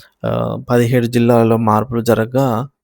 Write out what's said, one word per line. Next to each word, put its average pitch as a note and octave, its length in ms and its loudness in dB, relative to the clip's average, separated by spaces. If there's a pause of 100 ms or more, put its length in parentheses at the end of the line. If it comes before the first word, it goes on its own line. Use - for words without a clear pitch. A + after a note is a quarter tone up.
(260)
ఆ, A2 40 -2 (400)
పదిహేడు A#2+ 360 2
జిల్లాలలో A#2 500 2
మార్పులు A2 440 -2
జరగగా A#2 680 0 (160)